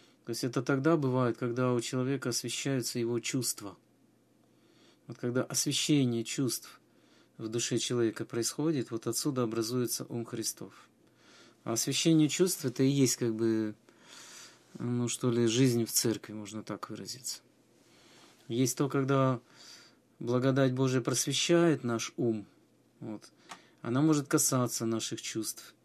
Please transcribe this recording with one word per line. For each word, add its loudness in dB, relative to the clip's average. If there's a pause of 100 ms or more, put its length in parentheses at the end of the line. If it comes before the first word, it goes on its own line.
(240)
То -10
есть -4
это -2
тогда 4
бывает, 2
когда 0
у 2
человека -2
освещаются -2
его 0
чувства. -4 (1300)
Вот -14
когда -2
освещение 2
чувств -4 (560)
в -8
душе -2
человека 0
происходит, -2
вот -4
отсюда 0
образуется -2
ум -6
Христов. -8 (920)
А -4
освещение 4
чувств — 0
это 2
и 6
есть, 4
как 0
бы, 0 (1040)
ну, -2
что 0
ли, 4
жизнь 4
в -4
церкви, 0
можно -10
так -10
выразиться. -10 (1080)
Есть 0
то, 0
когда 2 (800)
благодать 2
Божия 2
просвещает 2
наш -4
ум, -2 (540)
вот. -12 (540)
Она 2
может 4
касаться 0
наших -4
чувств, -8 (100)